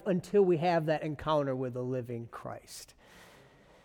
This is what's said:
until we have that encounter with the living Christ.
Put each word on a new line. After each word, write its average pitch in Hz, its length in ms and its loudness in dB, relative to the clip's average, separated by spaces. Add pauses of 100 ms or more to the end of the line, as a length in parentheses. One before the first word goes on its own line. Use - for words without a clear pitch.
until 202 380 4
we 180 140 4
have 165 280 2
that 151 160 0
encounter 147 540 0
with 131 180 -4
the 123 80 -6
living 123 480 -4
Christ. - 640 -14 (920)